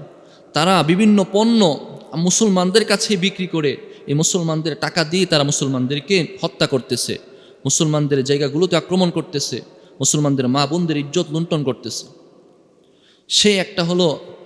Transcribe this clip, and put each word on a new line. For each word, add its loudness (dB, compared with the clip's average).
তারা 2
বিভিন্ন 4
পণ্য 2
মুসলমানদের 2
কাছে 0
বিক্রি -4
করে, -2
এই -2
মুসলমানদের 0
টাকা 0
দিয়ে 0
তারা 2
মুসলমানদেরকে -2
হত্যা -2
করতেছে, -2
মুসলমানদের 0
জায়গাগুলোতে 0
আক্রমণ 0
করতেছে। -8
মুসলমানদের 2
মা 2
বোনদের 0
ইজ্জত -2
লুণ্ঠন -2
করতেছে। -6
সে 4
একটা -2
হলো 0